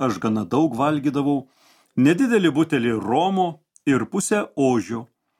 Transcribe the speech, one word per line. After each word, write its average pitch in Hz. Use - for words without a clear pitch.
aš 117
gana 107
daug 143
valgydavau, 139
nedidelį 180
butelį 131
romo 165
ir 123
pusę 208
ožio. 117